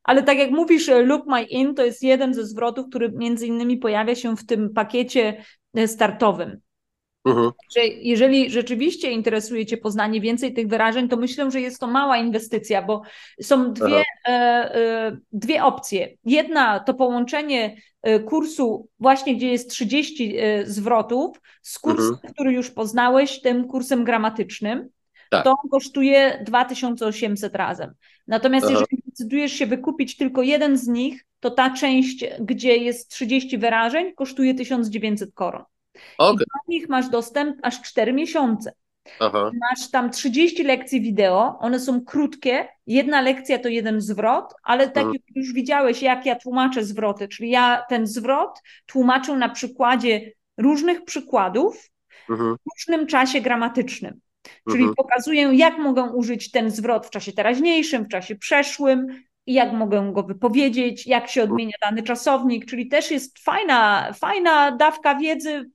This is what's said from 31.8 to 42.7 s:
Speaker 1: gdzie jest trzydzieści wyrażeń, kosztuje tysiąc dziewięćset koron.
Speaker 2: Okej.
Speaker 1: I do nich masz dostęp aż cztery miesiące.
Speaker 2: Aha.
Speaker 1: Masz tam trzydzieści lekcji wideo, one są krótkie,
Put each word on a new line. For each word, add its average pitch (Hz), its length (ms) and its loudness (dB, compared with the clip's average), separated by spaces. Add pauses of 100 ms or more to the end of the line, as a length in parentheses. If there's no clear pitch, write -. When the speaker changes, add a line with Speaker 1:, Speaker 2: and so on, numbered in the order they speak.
Speaker 1:
gdzie 233 380 2
jest 240 320 -4
trzydzieści 262 480 -2
wyrażeń, 233 580 0
kosztuje 262 400 0
tysiąc 247 340 -4
dziewięćset 208 440 -4
koron. - 300 -6 (540)
Speaker 2:
Okej. 190 180 6
Speaker 1:
I - 20 0
do - 80 -2 (280)
nich 330 160 -4
masz 254 200 0
dostęp 277 540 -2
aż 247 180 -4
cztery 226 320 -2
miesiące. 269 580 -2 (480)
Speaker 2:
Aha. 104 320 0 (100)
Speaker 1:
Masz 254 300 -4
tam 247 180 0
trzydzieści 302 540 0
lekcji 262 380 0
wideo, 208 580 2
one 247 200 -2
są 254 260 -2
krótkie, 285 600 -2 (200)